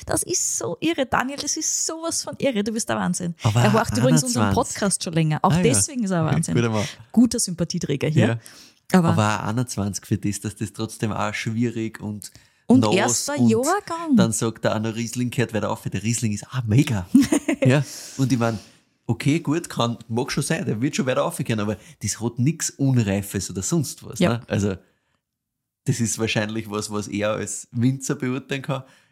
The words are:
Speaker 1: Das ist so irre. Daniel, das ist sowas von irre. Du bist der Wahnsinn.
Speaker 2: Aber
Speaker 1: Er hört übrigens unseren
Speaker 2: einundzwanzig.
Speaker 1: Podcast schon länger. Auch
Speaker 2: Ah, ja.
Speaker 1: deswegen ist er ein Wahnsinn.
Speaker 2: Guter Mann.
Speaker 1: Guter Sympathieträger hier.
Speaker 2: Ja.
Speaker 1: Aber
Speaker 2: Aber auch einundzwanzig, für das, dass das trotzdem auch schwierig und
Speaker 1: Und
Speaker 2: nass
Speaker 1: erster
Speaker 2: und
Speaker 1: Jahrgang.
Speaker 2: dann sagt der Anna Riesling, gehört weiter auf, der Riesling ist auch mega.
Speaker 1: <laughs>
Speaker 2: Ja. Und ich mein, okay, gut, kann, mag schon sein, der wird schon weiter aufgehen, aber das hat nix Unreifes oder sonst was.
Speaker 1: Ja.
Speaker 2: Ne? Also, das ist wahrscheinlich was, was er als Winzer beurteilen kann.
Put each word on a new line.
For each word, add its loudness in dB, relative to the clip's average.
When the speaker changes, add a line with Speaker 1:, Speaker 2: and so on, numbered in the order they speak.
Speaker 1:
Das -4
ist -4
so -6
irre. -2
Daniel, 0
das -4
ist -4
sowas -6
von -10
irre. 0
Du -4
bist -4
der 0
Wahnsinn. -2
Speaker 2:
Aber 2
Speaker 1:
Er 4
hört 2
übrigens 4
unseren 0
Speaker 2:
einundzwanzig. 2
Speaker 1:
Podcast 0
schon -4
länger. 2
Auch 4
Speaker 2:
Ah, 4
ja. 4
Speaker 1:
deswegen 2
ist -2
er 2
ein 2
Wahnsinn. 0
Speaker 2:
Guter 2
Mann. 0
Speaker 1:
Guter 4
Sympathieträger -2
hier. 6
Speaker 2:
Ja. 0
Speaker 1:
Aber 6
Speaker 2:
Aber 4
auch -4
einundzwanzig, -2
für 0
das, -4
dass -8
das -6
trotzdem -4
auch -2
schwierig -4
und -10
Speaker 1:
Und 8
Speaker 2:
nass 4
Speaker 1:
erster 0
Speaker 2:
und 6
Speaker 1:
Jahrgang. 0
Speaker 2:
dann 4
sagt -4
der 2
Anna -2
Riesling, -4
gehört -2
weiter -2
auf, -6
der -6
Riesling -2
ist -6
auch -4
mega. 2
Speaker 1:
<laughs> 2
Speaker 2:
Ja. 6
Und 2
ich 2
mein, 0
okay, 0
gut, -4
kann, 0
mag -2
schon -2
sein, -2
der -2
wird -2
schon 0
weiter 2
aufgehen, -2
aber -2
das -6
hat -2
nix 0
Unreifes 0
oder -6
sonst -2
was. -14
Speaker 1:
Ja. 2
Speaker 2:
Ne? -16
Also, 0
das 0
ist -2
wahrscheinlich -2
was, -4
was -4
er -2
als -8
Winzer 0
beurteilen -6
kann. -6